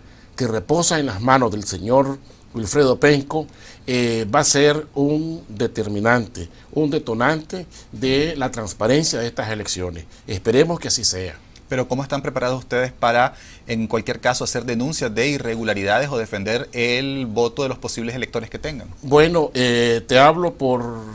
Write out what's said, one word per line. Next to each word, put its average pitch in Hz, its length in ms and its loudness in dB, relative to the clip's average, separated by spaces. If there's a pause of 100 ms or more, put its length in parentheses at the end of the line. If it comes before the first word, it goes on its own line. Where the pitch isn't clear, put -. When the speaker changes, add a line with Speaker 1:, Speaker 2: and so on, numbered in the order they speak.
(340)
Speaker 1:
que 127 140 -2
reposa 151 500 0
en 147 80 0
las 101 160 -6
manos 127 300 4
del 104 140 -6
señor 131 520 0 (380)
Wilfredo 123 440 2
Penco, 147 460 2 (400)
eh, 120 480 0
va 143 60 6
a 151 40 4
ser 147 520 4
un 156 540 -2
determinante, 107 1000 -2 (220)
un 151 180 0
detonante 156 800 -2 (240)
de 135 460 0
la 127 120 -2
transparencia 120 720 0
de 117 80 -4
estas 117 240 -6
elecciones. 90 540 -6 (200)
Esperemos 131 540 2
que - 80 -8
así 113 160 -2
sea. 92 320 -4 (340)
Speaker 2:
Pero 127 180 -2
¿cómo 127 140 -2
están 139 200 -4
preparados 131 380 -4
ustedes 123 320 -2
para, 120 440 2 (320)
en 113 200 -2
cualquier 113 320 -4
caso, 127 240 0
hacer 120 220 -4
denuncias 123 480 -2
de 117 140 2
irregularidades 113 840 0
o 139 80 -4
defender 110 540 -4
el 123 560 -2
voto 117 360 -2
de 131 60 -2
los 123 80 -8
posibles 117 380 -6
electores 113 340 -6
que - 80 -12
tengan? 147 300 -10 (160)
Speaker 1:
Bueno, 151 500 4
eh, 120 540 2
te 127 100 6
hablo 165 380 6
por, 120 460 -2 (140)